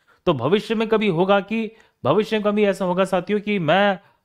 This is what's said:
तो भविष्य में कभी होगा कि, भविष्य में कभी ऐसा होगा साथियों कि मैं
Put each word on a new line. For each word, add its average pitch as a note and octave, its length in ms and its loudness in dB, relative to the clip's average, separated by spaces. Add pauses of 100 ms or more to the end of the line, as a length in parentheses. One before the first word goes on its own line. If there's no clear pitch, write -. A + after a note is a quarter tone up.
(260)
तो F3+ 80 4
भविष्य E3+ 400 -2
में A3 140 -2
कभी A3 200 0
होगा F#3+ 320 2
कि, A3 300 -6 (340)
भविष्य G#3 320 0
में G#3 80 -2
कभी G#3 200 0
ऐसा G3 200 0
होगा F3+ 200 0
साथियों F#3 360 -2
कि G3+ 180 -2
मैं F#3 400 2 (260)